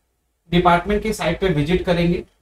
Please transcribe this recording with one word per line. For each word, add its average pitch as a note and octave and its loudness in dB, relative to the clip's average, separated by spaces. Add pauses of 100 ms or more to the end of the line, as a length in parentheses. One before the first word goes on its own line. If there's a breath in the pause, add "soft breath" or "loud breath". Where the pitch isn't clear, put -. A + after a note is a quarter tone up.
(520)
डिपार्टमेंट F3 2
के G#3+ -4
साइट E3+ -4
पे F#3+ 0
विजिट E3 0
करेंगे, E3+ 0 (180)